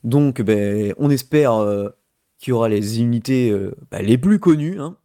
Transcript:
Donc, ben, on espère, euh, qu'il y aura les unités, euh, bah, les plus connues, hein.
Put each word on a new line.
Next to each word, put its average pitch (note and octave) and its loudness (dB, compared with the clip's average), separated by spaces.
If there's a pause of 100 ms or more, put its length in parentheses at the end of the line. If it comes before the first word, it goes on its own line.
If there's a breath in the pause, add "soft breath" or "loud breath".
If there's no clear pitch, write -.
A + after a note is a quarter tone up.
Donc, C3 0
ben, G2+ 0
on C#3+ 2
espère, C3+ 2
euh, G#2 -2 (480)
qu'il - -6
y - 2
aura A2+ 2
les G#2+ -2
unités, A#2+ 0
euh, G2 -4 (140)
bah, G2 -8
les A#2+ 2
plus G3 2
connues, E3 0
hein. D#3+ -12